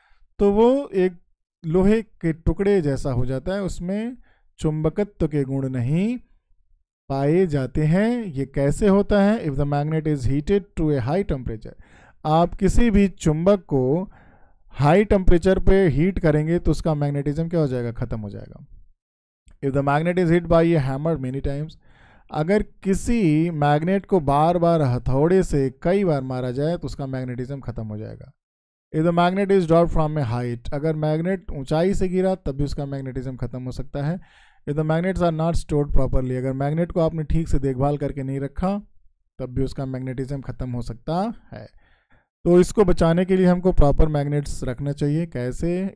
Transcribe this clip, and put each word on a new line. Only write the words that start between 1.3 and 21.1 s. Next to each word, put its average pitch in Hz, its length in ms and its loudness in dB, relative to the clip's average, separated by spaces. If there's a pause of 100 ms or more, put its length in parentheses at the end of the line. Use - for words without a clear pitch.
लोहे 190 360 4
के 165 320 -4
टुकड़े 190 480 0
जैसा 139 300 -2
हो 123 140 0
जाता 131 280 -4
है, 202 80 -4
उसमें 196 560 -6 (420)
चुंबकत्व 160 680 -2
के 147 160 -2
गुण 135 260 -4
नहीं 156 480 -2 (920)
पाए 147 380 2
जाते 143 360 -2
हैं। 220 400 2
ये 139 220 -6
कैसे 143 420 0
होता 202 360 4
है? 208 220 2
If 147 80 -2
the 143 120 0
magnet 151 420 -2
is 139 200 0
heated 151 340 0 (180)
to 156 120 0
a 139 100 0
high 165 300 -2
temperature, 120 420 -8 (520)
आप 165 300 2
किसी 220 360 4
भी 202 160 6
चुंबक 175 580 0
को 143 460 0 (580)
हाई 160 360 4
टेम्परेचर 185 540 4
पे 190 280 4
हीट 160 320 0
करेंगे 156 400 0
तो 170 120 0
उसका 156 220 -2
मैग्नेटिज्म 147 560 -4
क्या 170 100 0
हो 151 80 2
जाएगा? 123 240 -4
ख़त्म 117 280 -8
हो 104 100 -10
जाएगा। 107 360 -16 (1000)
If 139 60 0
the 139 160 0
magnet 170 380 2
is 160 120 2
hit 165 140 -2
by 165 280 4
a - 100 2
hammer 143 360 -4